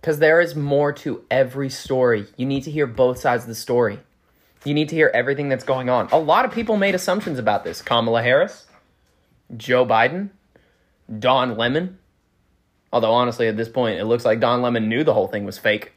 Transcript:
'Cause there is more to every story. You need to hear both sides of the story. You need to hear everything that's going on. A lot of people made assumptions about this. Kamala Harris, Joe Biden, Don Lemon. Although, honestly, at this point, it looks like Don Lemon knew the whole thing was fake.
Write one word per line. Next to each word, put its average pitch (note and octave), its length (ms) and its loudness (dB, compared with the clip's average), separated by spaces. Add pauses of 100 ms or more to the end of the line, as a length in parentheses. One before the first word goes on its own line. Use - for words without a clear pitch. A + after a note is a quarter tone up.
'Cause D3+ 160 0
there D#3+ 220 6
is E3 140 0
more C#3+ 400 0
to D3+ 360 -8
every C3 400 0
story. B2 560 0 (100)
You B2 100 -4
need C3+ 180 -2
to D#3+ 60 -10
hear D3 160 0
both B2 320 0
sides B2 260 0
of A#2 40 -14
the A2+ 60 -10
story. A#2 460 -2 (640)
You D3 100 -2
need D3+ 160 0
to D#3+ 40 -8
hear D3+ 180 4
everything C#3 360 -2
that's C3 160 -4
going B2+ 240 -2
on. B2 240 0
A D#3 60 4
lot E3 260 2
of G#3 80 -4
people A3 240 -2
made G3 180 0
assumptions F#3 440 -4
about G#2+ 260 0
this. - 180 -10
Kamala A#2 400 0
Harris, C#3 440 0 (920)
Joe B2+ 300 2
Biden, C3 440 0 (880)
Don B2 380 2
Lemon. C#3+ 420 -2 (920)
Although, A2+ 200 2
honestly, A#2+ 340 0
at A2 100 -2
this A2+ 120 -4
point, A2+ 300 -2
it G2+ 60 -4
looks A#2 200 0
like A2+ 160 2
Don B2 220 2
Lemon A#2 260 0
knew B2 160 0
the D3+ 100 2
whole F#2+ 140 2
thing G2+ 160 -6
was G2 140 -10
fake. G#2+ 380 -2